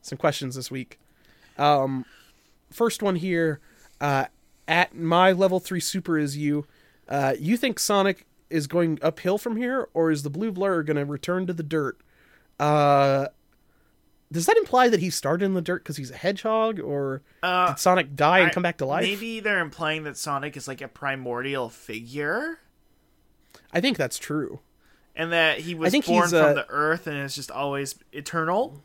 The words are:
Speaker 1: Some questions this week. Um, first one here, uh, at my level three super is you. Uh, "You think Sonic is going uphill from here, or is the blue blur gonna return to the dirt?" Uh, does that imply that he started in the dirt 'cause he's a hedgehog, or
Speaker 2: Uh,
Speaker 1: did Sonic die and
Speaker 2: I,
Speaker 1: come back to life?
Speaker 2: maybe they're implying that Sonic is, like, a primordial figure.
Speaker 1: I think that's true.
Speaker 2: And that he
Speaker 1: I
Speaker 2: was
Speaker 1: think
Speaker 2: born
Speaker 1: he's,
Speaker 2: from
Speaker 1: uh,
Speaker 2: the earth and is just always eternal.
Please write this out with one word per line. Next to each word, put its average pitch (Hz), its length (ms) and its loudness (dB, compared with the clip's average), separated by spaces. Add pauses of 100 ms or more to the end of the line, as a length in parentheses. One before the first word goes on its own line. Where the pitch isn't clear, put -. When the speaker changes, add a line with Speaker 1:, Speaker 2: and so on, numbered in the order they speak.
Speaker 1:
Some - 160 -12
questions 139 380 -2
this 127 160 -10
week. 131 280 -12 (580)
Um, 135 480 2 (680)
first - 320 -2
one 196 120 2
here, 165 440 0 (400)
uh, 139 260 2 (420)
at 170 280 2
my 170 360 4
level 185 280 2
three 180 200 -6
super 175 380 -2
is 143 200 -2
you. 147 280 -2 (440)
Uh, 135 300 0
"You 175 180 2
think 247 220 -2
Sonic 196 460 2 (240)
is 151 180 -4
going 165 340 0
uphill 180 360 0
from 220 200 -4
here, 247 360 -4
or 160 180 2
is 143 120 0
the 147 60 -4
blue 196 220 -4
blur 180 320 0
gonna 147 220 -2
return 175 420 -4
to 180 60 -4
the 165 100 -6
dirt?" 151 340 -4 (640)
Uh, 143 680 4 (1040)
does 165 140 -2
that 453 120 6
imply 254 320 4
that 214 100 4
he 185 100 0
started 165 360 0
in 190 80 2
the 180 80 0
dirt 180 220 -4
'cause 151 140 -10
he's 135 140 -10
a 123 60 -16
hedgehog, 220 600 -2
or 139 420 -4 (220)
Speaker 2:
Uh, 180 260 2
Speaker 1:
did 139 100 -4
Sonic 175 360 4
die 160 240 6
and 175 100 6
Speaker 2:
I, 170 40 -2
Speaker 1:
come 180 100 -2
back 170 140 -2
to 139 80 -4
life? 151 180 -2
Speaker 2:
maybe 214 360 -4
they're 202 200 0
implying 156 440 -4
that 143 140 -10
Sonic 143 380 -6
is, 139 120 -12
like, 131 140 -10
a 135 60 -12
primordial 131 840 -6
figure. 147 880 -8 (1120)
Speaker 1:
I 170 80 0
think 254 160 0
that's 131 200 -4
true. - 420 -6 (560)
Speaker 2:
And 165 160 -4
that 160 300 2
he 170 140 -8
Speaker 1:
I - 20 -12
Speaker 2:
was 160 140 2
Speaker 1:
think 285 140 2
Speaker 2:
born 175 180 4
Speaker 1:
he's, 165 80 2
Speaker 2:
from 165 120 6
Speaker 1:
uh, 147 100 6
Speaker 2:
the 143 160 -2
earth 156 380 -2
and 147 100 -6
is 139 180 -8
just 143 160 -12
always 139 440 -4 (160)
eternal. 165 720 -4